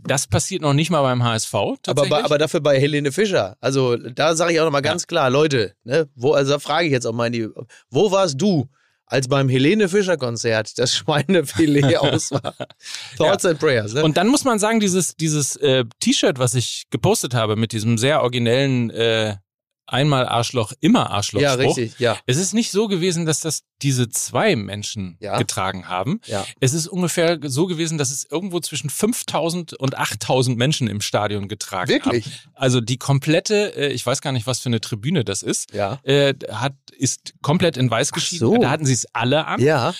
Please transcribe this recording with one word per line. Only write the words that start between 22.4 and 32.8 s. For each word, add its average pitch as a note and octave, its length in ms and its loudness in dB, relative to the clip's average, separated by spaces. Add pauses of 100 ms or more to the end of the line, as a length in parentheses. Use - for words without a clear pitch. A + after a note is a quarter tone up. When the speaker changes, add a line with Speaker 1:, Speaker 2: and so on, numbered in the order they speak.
Speaker 1:
nicht A3+ 160 0
so G#3+ 180 0
gewesen, E3+ 380 0
dass D#3+ 140 0
das D#3+ 220 -6 (200)
diese B2+ 260 0
zwei E3 460 0
Menschen G2+ 640 -8
Speaker 2:
Ja. G2+ 180 -4
Speaker 1:
getragen F#2 500 -4
haben. G2 380 -4
Speaker 2:
Ja. G2 200 -6 (140)
Speaker 1:
Es B2+ 120 2
ist D#3+ 140 -4
ungefähr E3+ 560 0
so D3 240 0
gewesen, E3 320 -4
dass C3+ 140 -2
es C#3 120 -8
irgendwo F3 360 -6
zwischen - 300 -8
fünftausend E3+ 840 -4
und C3+ 240 -4
achttausend B2+ 580 0
Menschen B2+ 300 0
im G#2 140 -4
Stadion G#2 480 -2
getragen G#2 420 -6
Speaker 2:
Wirklich? G#3+ 360 0
Speaker 1:
haben. - 280 -18
Also B2 260 2